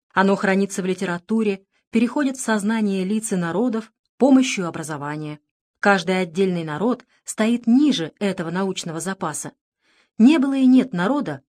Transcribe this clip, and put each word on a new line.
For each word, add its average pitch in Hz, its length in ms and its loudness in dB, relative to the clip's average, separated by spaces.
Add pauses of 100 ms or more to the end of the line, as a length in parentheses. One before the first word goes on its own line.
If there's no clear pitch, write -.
(140)
Оно 196 220 4
хранится 196 480 -2
в - 20 -4
литературе, 190 800 -2 (260)
переходит 262 480 0
в - 40 -14
сознание 208 600 0
лиц 214 280 -4
и 202 40 0
народов 202 560 -2 (280)
помощью 262 480 2
образования. 151 720 -8 (400)
Каждый 185 420 2
отдельный 180 420 -2
народ 160 400 -4 (200)
стоит 233 420 -2
ниже 233 540 2
этого 185 320 -4
научного 185 480 -6
запаса. 170 540 -8 (680)
Не 285 180 8
было 269 180 0
и 262 120 4
нет 254 260 4
народа, 180 580 -2